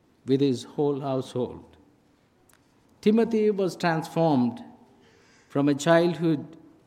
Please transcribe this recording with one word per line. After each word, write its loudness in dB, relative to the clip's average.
with 0
his 0
whole -4
household. -8
Timothy 2
was -2
transformed 0
from 0
a 2
childhood 0